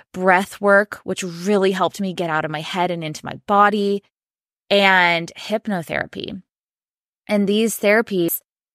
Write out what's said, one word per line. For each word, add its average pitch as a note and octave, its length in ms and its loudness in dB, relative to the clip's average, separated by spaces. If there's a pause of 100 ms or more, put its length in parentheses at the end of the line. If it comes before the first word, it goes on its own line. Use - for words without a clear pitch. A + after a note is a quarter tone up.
(140)
breath F#3 480 2
work, G3+ 420 2
which F#3+ 200 -6
really F#3+ 480 0
helped F#3 280 -2
me F#3+ 140 -4
get E3+ 160 -4
out D#3 160 -2
of D#3 60 -8
my D#3 100 -8
head F3 300 -2
and E3+ 120 -6
into D#3 220 -10
my C#3 200 -10
body, G3+ 580 2 (680)
and F3+ 680 2
hypnotherapy. - 1040 -6 (840)
And G3+ 200 2
these G#3+ 300 0
therapies, G3+ 600 2 (360)